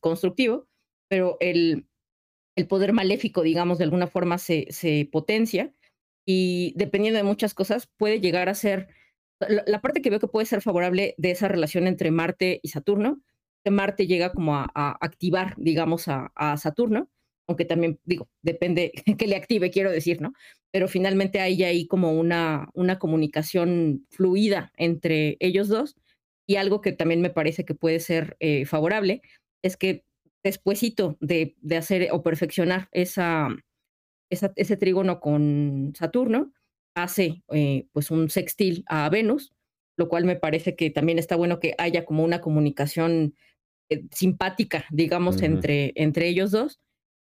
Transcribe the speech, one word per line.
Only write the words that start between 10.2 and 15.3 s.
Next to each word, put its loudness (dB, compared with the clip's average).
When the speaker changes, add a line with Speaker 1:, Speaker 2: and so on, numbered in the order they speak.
Speaker 1:
que 0
puede -2
ser -2
favorable 0
de 0
esa 0
relación 0
entre 0
Marte 0
y -10
Saturno, -2
que 0
Marte 2
llega 2
como 0
a, -4
a -2
activar, -2